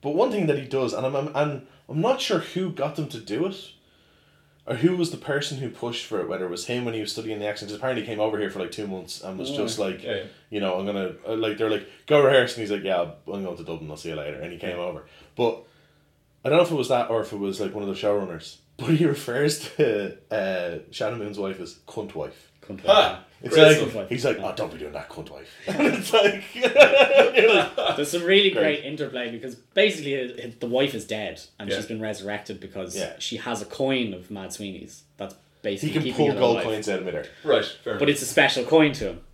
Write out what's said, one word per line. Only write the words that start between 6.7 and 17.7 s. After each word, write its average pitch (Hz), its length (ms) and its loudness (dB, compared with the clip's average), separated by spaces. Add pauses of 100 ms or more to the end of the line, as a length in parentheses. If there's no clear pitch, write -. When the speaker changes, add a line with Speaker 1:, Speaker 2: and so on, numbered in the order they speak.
Speaker 1:
when 117 100 -4
he 113 60 -4
was 104 120 -6
studying 107 260 -8
the 104 80 -6
accent, 104 240 -8
'cause 104 80 -10
apparently 127 240 -4
he 104 40 -8
came 107 140 -6
over 107 180 0
here 101 120 -2
for, 98 100 -8
like, 85 100 -6
two 107 160 -8
months 92 360 -10
and 95 160 -10
was 131 120 -8
Speaker 2:
Oh. 143 60 -6
Speaker 1:
just 113 220 -4
like, 95 240 -4
Speaker 3:
Yeah, 123 140 -6
yeah. 95 60 -6 (280)
Speaker 1:
you 107 100 -4
know, 92 180 -2
"I'm 98 80 -4
gonna," 98 260 -4 (160)
uh, 113 80 -2
like, 110 220 -2
they're 110 120 0
like, 104 160 -2 (200)
"Go 147 160 6
rehearse," 131 320 6
and 120 80 -8
he's 104 80 -4
like, 101 140 -2
"Yeah, 87 280 0 (140)
I'm 98 180 -6
going 87 120 -6
to 82 80 -14
Dublin, 80 260 -10
I'll 76 60 -10
see 82 140 -10
you 80 60 -6
later," 73 240 -8
and 85 120 -10
he 85 60 -14
came 90 180 -6
Speaker 3:
Yeah. 87 80 -6
Speaker 1:
over. 87 200 -8 (320)
But 117 280 -2 (800)
I - 60 0
don't 156 80 6
know 180 60 8
if 170 60 -4
it 165 60 -2
was 123 120 -2
that 120 220 2
or 113 120 2
if 101 100 -8
it 107 60 -8
was, 98 220 -4
like, 98 140 -4